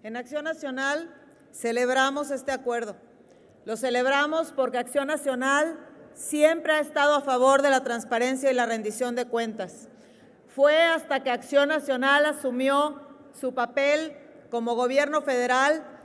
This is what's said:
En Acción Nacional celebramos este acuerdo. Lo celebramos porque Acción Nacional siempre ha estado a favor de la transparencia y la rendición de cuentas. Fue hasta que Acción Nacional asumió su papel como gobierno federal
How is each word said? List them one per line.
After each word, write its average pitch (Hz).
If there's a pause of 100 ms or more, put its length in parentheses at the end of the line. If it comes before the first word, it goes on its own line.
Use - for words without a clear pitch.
En 220
Acción 269
Nacional 294 (400)
celebramos 262
este 269
acuerdo. 233 (680)
Lo 220
celebramos 277
porque 254
Acción 262
Nacional 277 (380)
siempre 311
ha 302
estado 294
a 277
favor 269
de 285
la 262
transparencia 247
y 254
la 240
rendición 226
de 240
cuentas. 226 (580)
Fue 294
hasta 320
que 269
Acción 277
Nacional 277
asumió 277 (400)
su 254
papel 285 (320)
como 233
gobierno 277
federal 262 (200)